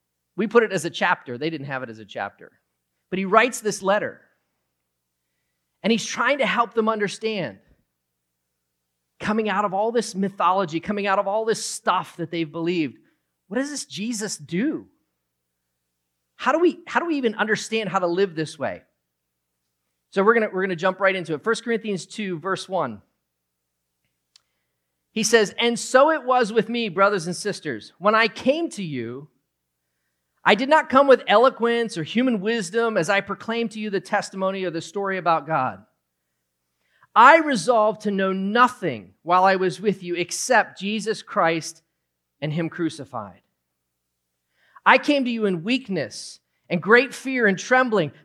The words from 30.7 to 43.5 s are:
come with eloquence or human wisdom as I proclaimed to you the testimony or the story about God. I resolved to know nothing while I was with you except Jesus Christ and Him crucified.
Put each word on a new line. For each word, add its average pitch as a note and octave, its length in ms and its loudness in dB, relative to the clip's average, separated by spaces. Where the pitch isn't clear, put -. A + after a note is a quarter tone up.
come C#4 160 6
with B3+ 200 6
eloquence A#3 680 2
or E3 60 -4
human A3 400 0
wisdom A3 560 0
as D#3+ 100 0
I G3 140 2
proclaimed A3+ 480 -6
to A3 100 -14
you G#3+ 80 -6
the G3 100 -2
testimony F#3+ 640 -4
or F3 60 -2
the D#3+ 120 -8
story G3 340 -6
about D#3+ 300 0
God. C3+ 400 -2
I C4+ 240 10
resolved A3 640 0
to G#3 80 -2
know F#3+ 240 -2
nothing F#3+ 880 -2
while F3+ 220 4
I F#3+ 120 6
was F#3 240 -2
with G3 220 -2
you F3 140 -6
except F3+ 640 0
Jesus G#3 440 -4
Christ E3 600 -2
and D3+ 100 -4
Him E3 160 -2
crucified. B2+ 720 -8